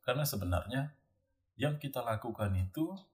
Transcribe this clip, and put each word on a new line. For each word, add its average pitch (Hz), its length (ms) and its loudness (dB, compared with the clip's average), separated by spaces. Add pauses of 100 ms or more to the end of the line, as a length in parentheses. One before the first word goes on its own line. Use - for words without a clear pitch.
Karena 139 240 2
sebenarnya 101 680 0 (580)
yang 147 240 0
kita 131 240 -4
lakukan 110 540 0
itu 156 400 0 (180)